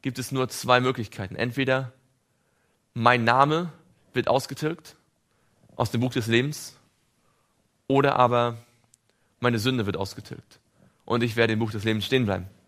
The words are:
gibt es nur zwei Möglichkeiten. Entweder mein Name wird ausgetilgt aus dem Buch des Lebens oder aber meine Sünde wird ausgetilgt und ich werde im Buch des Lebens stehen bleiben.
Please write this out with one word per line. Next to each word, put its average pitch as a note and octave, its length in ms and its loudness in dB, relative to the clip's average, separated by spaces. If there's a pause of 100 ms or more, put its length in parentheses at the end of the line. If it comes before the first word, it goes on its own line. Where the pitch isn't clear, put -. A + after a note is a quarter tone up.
gibt C3 180 -6
es C3 140 -8
nur C3 160 -2
zwei B2 320 2
Möglichkeiten. A#2 540 -4
Entweder C3 580 -2 (1000)
mein A#2+ 300 2
Name D3 480 2 (420)
wird B2 140 -2
ausgetilgt D3 720 -4 (800)
aus A#2 120 0
dem A#2 120 -2
Buch B2+ 100 -2
des A2+ 160 -4
Lebens B2+ 500 -2 (1080)
oder C3+ 300 4
aber A#2+ 400 4 (840)
meine A#2+ 200 2
Sünde A#2+ 260 0
wird F#2+ 120 -4
ausgetilgt - 600 -12 (460)
und A#2 180 0
ich A2 120 -2
werde A#2 180 4
im G#2+ 60 0
Buch A2 120 -2
des G#2+ 140 -8
Lebens G#2+ 200 0
stehen B2+ 200 2
bleiben. F#2+ 220 -2 (200)